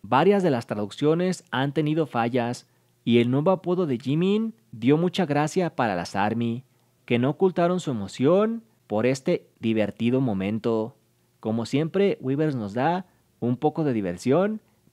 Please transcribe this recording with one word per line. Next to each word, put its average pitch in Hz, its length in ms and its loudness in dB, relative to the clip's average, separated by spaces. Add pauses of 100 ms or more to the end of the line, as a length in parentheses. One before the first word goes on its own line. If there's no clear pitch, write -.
Varias 185 400 2
de 175 80 2
las 117 160 -2
traducciones 151 840 -2
han 139 220 -2
tenido 156 340 0
fallas, 120 600 -2 (360)
y 117 160 6
el 120 100 2
nuevo 147 200 2
apodo 180 360 0
de 127 120 -2
Jimin 190 540 0 (180)
dio 123 280 2
mucha 180 260 0
gracia 151 500 0
para 110 220 0
las 87 180 -6
army, 117 480 -2 (440)
que 120 120 2
no 127 120 2
ocultaron 180 500 0
su 156 100 -6
emoción 170 760 0 (220)
por 107 200 0
este 139 400 -2 (140)
divertido 117 600 0
momento. 110 720 -2 (460)
Como 113 240 -2
siempre, 165 560 0
Weverse 139 380 -2
nos 101 160 -6
da 165 320 0 (340)
un 123 160 0
poco 151 260 -2
de 139 120 0
diversión, 127 680 0 (320)